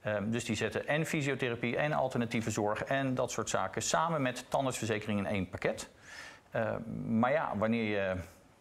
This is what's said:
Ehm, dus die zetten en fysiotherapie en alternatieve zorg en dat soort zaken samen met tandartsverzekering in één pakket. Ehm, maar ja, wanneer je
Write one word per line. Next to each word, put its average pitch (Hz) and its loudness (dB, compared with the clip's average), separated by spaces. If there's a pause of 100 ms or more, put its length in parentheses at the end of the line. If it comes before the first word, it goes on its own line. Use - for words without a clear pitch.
Ehm, 107 0
dus 117 0
die 110 0
zetten - -2
en 156 2
fysiotherapie 131 0
en 147 2
alternatieve 117 0
zorg 104 2
en 135 0
dat 123 0
soort - -4
zaken 104 0
samen 160 2
met 123 -2
tandartsverzekering 113 0
in 95 0
één 95 0
pakket. - -2 (640)
Ehm, 110 0
maar 123 4
ja, 151 0
wanneer 110 2
je 98 0 (440)